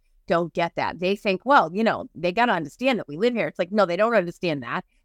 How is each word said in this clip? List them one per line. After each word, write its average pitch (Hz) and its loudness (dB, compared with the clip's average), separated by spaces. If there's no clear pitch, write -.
don't 170 0
get 170 -2
that. 127 -4
They 190 0
think, - -4
"Well, 226 4
you 202 -2
know, 147 0
they 175 -2
gotta 226 2
understand 190 -2
that 156 -8
we 143 -10
live 240 0
here." 175 -2
It's - -10
like, 180 -2
no, 202 4
they 170 -2
don't 226 2
understand 170 0
that. 139 -8